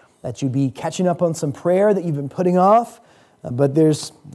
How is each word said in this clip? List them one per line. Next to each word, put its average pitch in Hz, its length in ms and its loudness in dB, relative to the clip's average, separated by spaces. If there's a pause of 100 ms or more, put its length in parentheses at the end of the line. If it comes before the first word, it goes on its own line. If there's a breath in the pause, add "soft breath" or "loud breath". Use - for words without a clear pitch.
(220 soft breath)
that 123 200 -10
you'd 131 100 -2
be 135 180 0
catching 170 360 -4
up 175 160 -2
on 170 120 0
some 151 180 -4
prayer 190 420 2
that 185 100 -4
you've 165 120 -4
been 143 120 -6
putting 180 300 0
off, 220 420 2 (440 soft breath)
uh, - 60 -10
but 139 260 0
there's 156 360 2 (220)